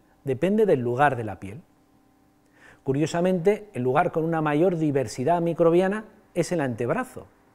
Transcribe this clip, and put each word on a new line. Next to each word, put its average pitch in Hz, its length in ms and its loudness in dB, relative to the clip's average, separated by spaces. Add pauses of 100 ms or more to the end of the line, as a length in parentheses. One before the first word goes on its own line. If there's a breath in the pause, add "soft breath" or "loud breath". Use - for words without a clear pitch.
(240 soft breath)
depende 185 420 0
del 165 140 4
lugar 123 360 2
de 117 100 -6
la 98 140 -10
piel. 98 220 -14 (1200 soft breath)
Curiosamente, 170 920 0
el 123 100 -6
lugar 131 280 2
con 156 120 -2
una 160 180 -2
mayor 156 360 2
diversidad 139 640 0
microbiana 170 640 2 (280)
es 170 180 -2
el 175 100 -2
antebrazo, 127 640 -4 (280)